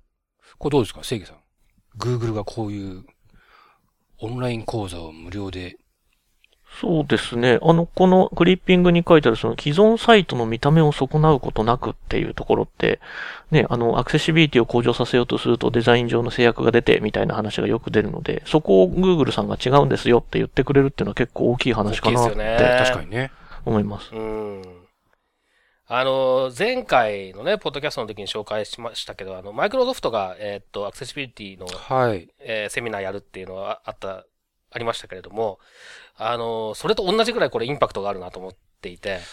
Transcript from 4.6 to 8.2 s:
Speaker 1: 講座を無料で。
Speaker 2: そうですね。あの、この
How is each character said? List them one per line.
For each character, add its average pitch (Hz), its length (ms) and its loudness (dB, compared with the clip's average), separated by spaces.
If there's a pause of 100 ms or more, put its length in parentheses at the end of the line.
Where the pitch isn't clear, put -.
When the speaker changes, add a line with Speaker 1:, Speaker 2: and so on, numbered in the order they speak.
Speaker 1:
講 104 240 -4
座 87 140 -12
を 80 100 -14
無 82 180 -18
料 98 200 -8
で。 90 280 -12 (1000)
Speaker 2:
そ 165 220 0
う 139 40 -2
で 139 100 2
す - 200 -4
ね。 120 260 4
あ 165 100 6
の、 170 140 2
こ - 200 2
の 185 220 6